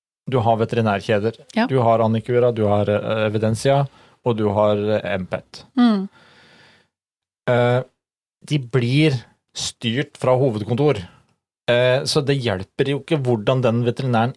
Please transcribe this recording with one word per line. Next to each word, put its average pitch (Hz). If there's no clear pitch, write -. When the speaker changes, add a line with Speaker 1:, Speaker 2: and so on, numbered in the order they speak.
Speaker 1:
Du -
har 113
veterinærkjeder. 110
Speaker 2:
Ja. 226
Speaker 1:
Du 135
har 117
Annikura, 117
du 110
har, 101
eh, 110
Evidensia, 110
og 120
du 107
har, 107
eh, 104
Empet. -
Speaker 2:
Mm. 214
Speaker 1:
Eh, 123
de 151
blir 131
styrt -
fra 127
hovedkontor. 123
Eh, 127
så 151
det 139
hjelper 117
jo 143
ikke 160
hvordan 123
den 120
veterinæren 120